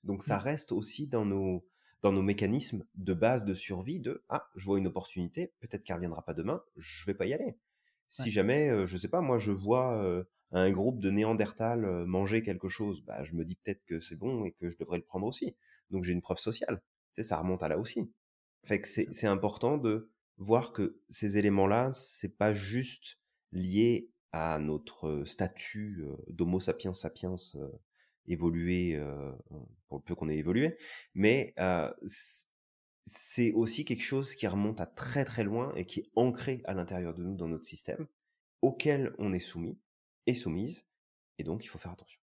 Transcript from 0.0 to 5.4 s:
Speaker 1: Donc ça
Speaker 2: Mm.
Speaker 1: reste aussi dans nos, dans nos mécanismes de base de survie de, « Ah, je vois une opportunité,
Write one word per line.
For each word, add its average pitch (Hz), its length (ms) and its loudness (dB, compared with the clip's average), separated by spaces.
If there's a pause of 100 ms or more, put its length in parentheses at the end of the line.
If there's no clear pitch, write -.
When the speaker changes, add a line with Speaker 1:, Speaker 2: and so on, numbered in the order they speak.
Speaker 1:
Donc 95 200 -2
ça 110 140 2
Speaker 2:
Mm. 95 40 0
Speaker 1:
reste 147 320 -2
aussi 139 340 -4
dans 117 180 2
nos, 95 400 2 (400)
dans 101 80 8
nos 98 80 4
mécanismes 104 720 0
de 92 220 0
base 113 300 4
de 98 100 0
survie 101 440 -6
de, « 131 300 -6
Ah, - 260 -2
je 92 100 -12
vois 98 120 4
une 95 80 4
opportunité, 90 760 -4